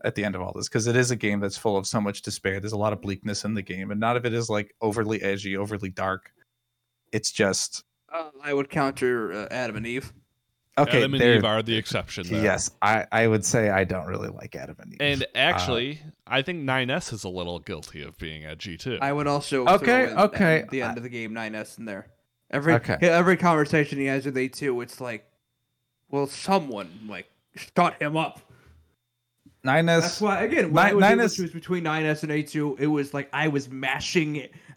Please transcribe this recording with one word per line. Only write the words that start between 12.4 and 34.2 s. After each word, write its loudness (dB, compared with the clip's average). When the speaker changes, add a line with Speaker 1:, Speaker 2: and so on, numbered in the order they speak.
Speaker 1:
Yes, 2
I, 2
I 4
would 4
say 2
I 4
don't -4
really -6
like -14
Adam -14
and -20
Eve. -10
Speaker 3:
And 0
Speaker 1:
Uh, -4
Speaker 3:
actually, 0
I 0
think -6
nine -2
S -4
is -8
a -6
little -6
guilty -12
of -16
being -12
edgy, -12
too. -6
Speaker 2:
I 0
would -2
also 0
Speaker 1:
Okay, 4
Speaker 2:
throw -4
in -2
Speaker 1:
okay, 4
Speaker 2:
at -14
the -2
end -2
Speaker 1:
I -8
Speaker 2:
of -10
the -10
game, -8
nine -6
S -10
in -14
there. -12
Every, 2
Speaker 1:
Okay. 0
Speaker 2:
every 6
conversation 2
he -2
has 0
with -4
A 0
two, -4
it's -12
like, -8
will 0
someone, -2
like, -12
shut 2
him -2
up? -4
Speaker 1:
nine 4
S, 6
Speaker 2:
That's -4
why, 0
again, 2
when 6
Speaker 1:
Ni-, 6
Speaker 2:
I 4
was 6
able 10
to 6
Speaker 1:
nine 4
S 0
Speaker 2:
choose -4
between -4
nine 0
S 0
and -2
A 0
two, -4
it 0
was 0
like -6
I 0
was -2
mashing -2